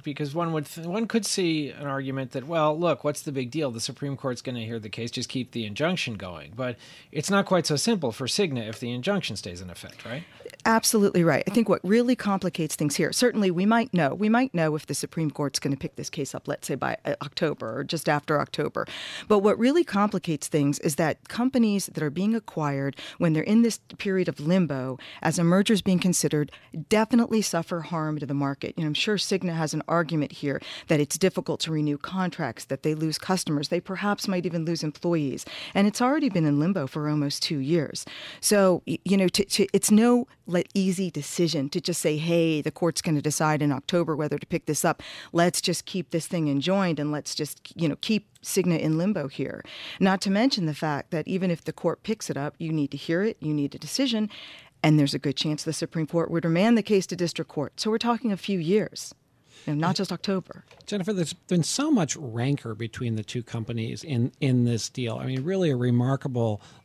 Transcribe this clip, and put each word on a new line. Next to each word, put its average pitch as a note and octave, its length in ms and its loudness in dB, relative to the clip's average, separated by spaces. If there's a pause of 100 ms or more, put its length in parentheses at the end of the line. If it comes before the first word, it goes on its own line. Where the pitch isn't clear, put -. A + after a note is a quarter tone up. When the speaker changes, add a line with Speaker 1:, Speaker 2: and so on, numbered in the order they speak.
Speaker 1:
because D3 320 -6
one E3+ 180 0
would D3+ 140 -2
th-, E3 180 -12
one G#3 220 -2
could A3 180 0
see D#3+ 440 0
an - 180 -10
argument C3+ 460 -4
that, C3 120 -6
"Well, D3+ 320 2
look, E3 260 2
what's D3 200 -2
the D#3 80 -8
big C3 180 -4
deal? C#3+ 220 -2
The A2+ 80 -6
Supreme C#3 360 -6
Court's B2 280 -6
gonna A#2+ 220 -6
hear A#2 120 -6
the G#2+ 120 -10
case, A#2 200 -8
just A#2+ 200 -6
keep B2+ 220 -6
the A#2 140 -4
injunction C3+ 480 -2
going." F2 420 -12
But B2 220 -6 (340)
it's D3+ 200 -4
not G3 160 4
quite F3 180 2
so D3+ 100 0
simple D#3 360 0
for B2 160 -6
Cigna C3 420 -2
if A2 100 -10
the A#2+ 120 -6
injunction B2 440 -2
stays F2+ 260 -10
in F2+ 100 -12
effect, - 340 -16
right? E3+ 180 -10 (420)
Speaker 2:
Absolutely G#3+ 580 4
right. D3+ 240 4
I F#3+ 40 -2
think A#3 180 2
what F#3 140 4
really A#3+ 320 4
complicates F3+ 600 -2
things D3 220 0
here, D#3 160 2
certainly G3+ 360 2
we F3+ 160 0
might A3+ 300 4
know, D3 180 4
we G3+ 160 0
might B3 240 2
know D#3+ 220 2
if D3+ 100 -6
the D3 80 -6
Supreme D#3 380 -2
Court's C#3+ 260 -2
gonna C#3 200 -2
pick - 180 -8
this - 160 -10
case C#3 240 -6
up, - 120 -12
let's - 200 -6
say D3+ 80 -4
by, B2 300 -2
uh, C#3+ 180 -2
October C3+ 560 -4
or C#3+ 40 -4
just D3 240 -6
after D3 320 2
October. - 460 -4 (420)
But G#3+ 120 6
what G3 180 4
really C#4+ 260 4
complicates G3 640 0
things D3 320 2
is D3+ 160 0
that - 340 0
companies A3+ 580 2
that D#3 160 -6
are D3 80 0
being G3 240 0
acquired C#3 600 -2 (220)
when E3 160 4
they're D#3 80 2
in A3+ 220 6
this A3+ 160 2 (180)
period F#3+ 300 0
of D#3+ 120 -4
limbo, C#3+ 600 0 (240)
as D#3+ 160 2
a E3+ 40 2
merger's F#3+ 380 4
being F#3 180 2
considered, D#3 520 2 (380)
definitely A3 520 4
suffer E3+ 400 -2
harm D#3 380 -2
to D3 60 -6
the C3+ 80 -4
market. C#3 420 -2
You D#3+ 80 -2
know, D3+ 40 0
I'm D3+ 60 -2
sure G#3+ 220 0
Cigna F3+ 400 -2
has D#3+ 180 -2
an D#3 140 -4
argument D#3+ 460 0
here C#3+ 260 -4 (300)
that D#3 100 4
it's - 180 0
difficult F3 440 0
to D#3+ 100 -4
renew D3+ 260 0
contracts, F3 680 -4
that - 180 -6
they D#3 100 0
lose D#3 240 -2
customers, D#3+ 520 -2
they F3 100 0
perhaps G3+ 480 -4
might F3+ 180 -2
even E3 200 -4
lose E3 180 -2
employees. D#3 600 -2 (280)
And G3+ 140 4
it's G#3 140 0
already C#4+ 260 2
been F3+ 180 2
in C#3+ 140 4
limbo E3 260 0
for D3+ 220 -4
almost D3 340 0
two D3+ 180 -2
years. D3 460 0 (360)
So, F#3+ 440 6
y-, - 200 -2
you G3 100 4
know, F#3 140 6
to, - 160 0
to, - 260 2
it's - 180 4
no A#3+ 380 6 (200)
le-, E3+ 160 2 (100)
easy F#3+ 360 2
decision D3+ 600 0
to F3+ 100 -4
just E3+ 220 -2
say, D3+ 160 2
"Hey, E3 440 2
the D3+ 100 -2
court's - 300 -2
gonna D3+ 200 2
decide D3+ 400 2
in D3 100 4
October D#3 460 0
whether D3 200 -2
to - 80 -10
pick E3 200 -4
this D3+ 180 -2
up. D#3+ 180 2 (300)
Let's E3+ 300 4
just - 240 -2
keep - 240 -6
this E3 180 -2
thing E3 220 0
enjoined E3 500 0
and D3 140 -2
let's C#3+ 200 -6
just, - 400 -8
you E3 140 0
know, C#3+ 140 0
keep G#3 260 0 (160)
Cigna F3 340 2
in D#3 200 2
limbo F3 320 0
here." - 340 -8 (380)
Not F#3+ 200 4
to G3 80 -2
mention G#3 360 2
the D3+ 100 0
fact D3+ 360 -4
that D#3 140 -2
even F3+ 260 0
if D#3+ 120 -4
the - 80 -8
court - 320 -4
picks - 260 -4
it C3+ 60 -4
up, C#3+ 220 -4
you D#3+ 160 -4
need D3 180 0
to D3 60 -8
hear E3+ 260 0
it, A3 160 -2
you D#3 140 -2
need C#3+ 220 -2
a - 40 -14
decision, A3 500 -2 (520)
and D3+ 160 6
there's C#3+ 160 4
a D3 60 -2
good C#3 160 -2
chance D3+ 280 -4
the D#3+ 100 -4
Supreme D#3+ 340 -4
Court E3 240 -2
would E3 140 0
remand F#3+ 320 4
the G3+ 60 2
case G3+ 240 2
to F3+ 100 -8
district E3+ 340 -4
court. C#3+ 300 -4
So G#3+ 100 0
we're A3+ 60 2
talking A3+ 340 0
a F#3 60 -2
few G3 220 -2
years, F3 540 0 (520)
you D3+ 100 -2
know, D#3+ 120 2
not F3+ 100 2
just F#3+ 120 -2
October. - 540 -4 (220)
Speaker 3:
Jennifer, G3+ 260 -2
there's F3+ 220 -2
been F3 300 2
so D4+ 280 0
much G3 240 4
rancor A#2+ 600 -2
between A2+ 420 -4
the G#2+ 60 -4
two A#2+ 200 -6
companies A#2 600 -6
in, C3 340 0
in B2+ 240 4
this A#2+ 240 0
deal. A#2+ 300 -6
I B2+ 80 -6
mean, C3 180 -4
really F3+ 260 0
a C3+ 60 2
remarkable B2 840 2 (240)